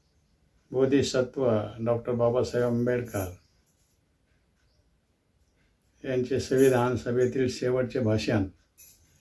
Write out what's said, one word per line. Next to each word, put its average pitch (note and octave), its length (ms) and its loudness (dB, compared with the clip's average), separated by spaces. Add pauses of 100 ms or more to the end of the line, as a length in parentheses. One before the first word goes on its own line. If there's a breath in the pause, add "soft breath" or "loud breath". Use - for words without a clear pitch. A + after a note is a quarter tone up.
(720)
बोधिसत्व C3 920 2 (240)
डॉक्टर A#2+ 280 -2
बाबासाहेब A#2+ 540 0
आंबेडकर A#2+ 640 -2 (2750)
यांचे C3 360 -2
संविधान B2+ 560 2
सभेतील B2 520 0
शेवटचे B2+ 520 -2
भाषण A2 440 0 (760)